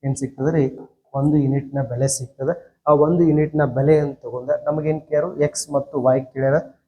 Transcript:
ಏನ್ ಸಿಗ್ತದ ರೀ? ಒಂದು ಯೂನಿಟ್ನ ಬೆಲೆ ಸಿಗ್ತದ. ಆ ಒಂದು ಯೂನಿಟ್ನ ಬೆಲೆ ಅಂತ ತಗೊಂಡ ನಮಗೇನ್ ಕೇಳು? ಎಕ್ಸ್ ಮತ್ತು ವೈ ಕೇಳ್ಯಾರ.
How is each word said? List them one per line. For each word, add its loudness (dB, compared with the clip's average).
ಏನ್ -2
ಸಿಗ್ತದ -4
ರೀ? 2
ಒಂದು 2
ಯೂನಿಟ್ನ 0
ಬೆಲೆ -2
ಸಿಗ್ತದ. -6
ಆ 6
ಒಂದು 4
ಯೂನಿಟ್ನ 2
ಬೆಲೆ 2
ಅಂತ -4
ತಗೊಂಡ -8
ನಮಗೇನ್ -2
ಕೇಳು? -4
ಎಕ್ಸ್ -2
ಮತ್ತು -4
ವೈ 4
ಕೇಳ್ಯಾರ. -2